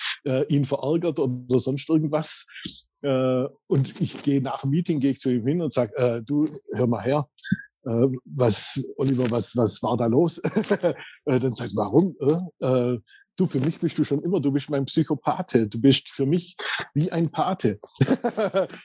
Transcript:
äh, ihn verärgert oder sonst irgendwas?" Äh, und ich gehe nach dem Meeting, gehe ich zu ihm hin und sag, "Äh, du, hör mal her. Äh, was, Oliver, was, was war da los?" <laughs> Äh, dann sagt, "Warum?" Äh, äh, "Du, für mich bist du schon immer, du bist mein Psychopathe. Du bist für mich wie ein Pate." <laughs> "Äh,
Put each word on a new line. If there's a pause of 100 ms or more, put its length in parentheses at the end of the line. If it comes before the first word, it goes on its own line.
(240)
äh,
ihn
verärgert
oder
sonst
irgendwas?" (560)
Äh, (240)
und
ich
gehe
nach
dem
Meeting,
gehe
ich
zu
ihm
hin
und
sag,
"Äh,
du, (240)
hör
mal
her. (560)
Äh, (180)
was, (120)
Oliver,
was,
was
war
da
los?"
<laughs>
Äh,
dann
sagt,
"Warum?"
Äh,
äh, (380)
"Du,
für
mich
bist
du
schon
immer,
du
bist
mein
Psychopathe.
Du
bist
für
mich (380)
wie
ein
Pate." (220)
<laughs>
"Äh, (160)